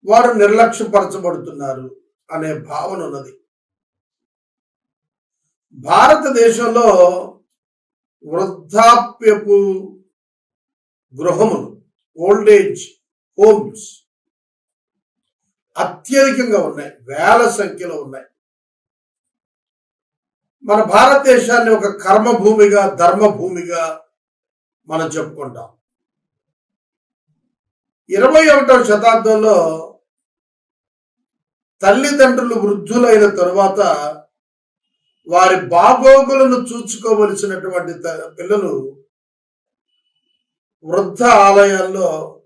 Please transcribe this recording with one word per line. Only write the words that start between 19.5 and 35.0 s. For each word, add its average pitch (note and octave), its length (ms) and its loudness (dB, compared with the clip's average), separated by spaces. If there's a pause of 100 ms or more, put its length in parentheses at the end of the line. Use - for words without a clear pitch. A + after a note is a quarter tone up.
మన G#3+ 200 0
భారతదేశాన్ని A#3 920 2
ఒక G3+ 120 -4
కర్మభూమిగా, G3+ 1000 2
ధర్మభూమిగా E3+ 1120 -2 (840)
మనం D#3+ 200 -6
చెప్పుకుంటాం. D3 600 -12 (2500)
ఇరవై C4+ 380 4
ఒకటవ B3+ 360 4
శతాబ్దంలో G#3+ 1000 0 (2000)
తల్లిదండ్రులు B3 760 2
వృద్ధులైన G#3 720 2
తరువాత F#3+ 500 -2 (1500)